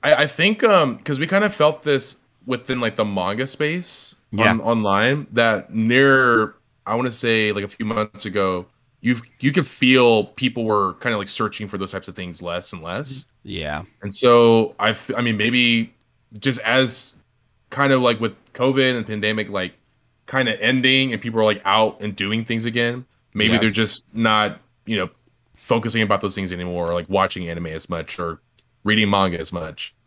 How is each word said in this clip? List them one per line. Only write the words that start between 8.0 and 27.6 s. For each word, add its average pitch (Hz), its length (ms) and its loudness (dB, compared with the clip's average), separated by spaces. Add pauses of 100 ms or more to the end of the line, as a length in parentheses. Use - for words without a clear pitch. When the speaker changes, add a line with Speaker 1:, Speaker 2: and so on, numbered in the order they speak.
Speaker 1:
ago, 95 420 -2 (340)
you've, 117 220 0 (180)
you 131 100 2
could 151 160 0
feel 120 600 4
people 120 380 -4
were 101 360 0
kinda, 117 180 -2
like, 98 100 -8
searching 107 380 -6
for 98 120 -10
those 95 120 -6
types 95 160 -10
of 90 80 -14
things 90 260 -12
less 87 320 -8
and 90 100 -12
less. 127 420 -10 (180)
Speaker 2:
Yeah. 78 400 -8 (200)
Speaker 1:
And 98 120 -10
so, 117 640 4
I 107 120 0
f-, - 260 -8
I 120 60 -2
mean, 117 140 -2
maybe 117 560 0 (460)
just 123 220 -2
as 117 540 0 (560)
kind 139 220 0
of, 131 80 4
like, 120 200 2
with 113 140 -4 (180)
covid 131 440 2
and 113 80 -6
pandemic, 107 460 -4
like, 92 220 -4 (560)
kinda 127 340 -2
ending 131 500 2
and 110 100 -6
people 113 180 -4
are, 110 40 4
like, 107 200 2
out 107 360 2
and 104 140 -6
doing 107 300 -4
things 113 220 -4
again, 120 380 -4 (300)
maybe 110 200 2
Speaker 2:
Yeah. 110 60 2
Speaker 1:
they're 110 100 2
just 104 420 -4
not, 107 480 0 (260)
you 110 100 -4
know, 95 120 -2 (480)
focusing 113 460 -2
about 101 180 2
those 98 160 -4
things 95 160 -6
anymore, 87 380 -4
or, 85 40 -2
like, 87 140 -4
watching 95 400 0
anime 85 180 -6